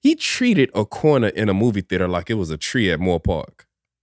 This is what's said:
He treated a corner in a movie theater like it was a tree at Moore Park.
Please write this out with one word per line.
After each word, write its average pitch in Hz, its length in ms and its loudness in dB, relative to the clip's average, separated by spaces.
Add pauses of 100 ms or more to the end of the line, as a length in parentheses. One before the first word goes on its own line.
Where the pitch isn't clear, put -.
He 311 140 4
treated 233 580 0
a 104 100 0
corner 135 440 2
in 104 200 -2
a 98 60 0
movie 101 280 2
theater 90 260 -2
like 90 240 -4
it - 20 -2
was 95 160 -4
a 78 80 -6
tree 104 340 -2
at 78 80 -2
Moore 87 200 0
Park. - 480 -8 (360)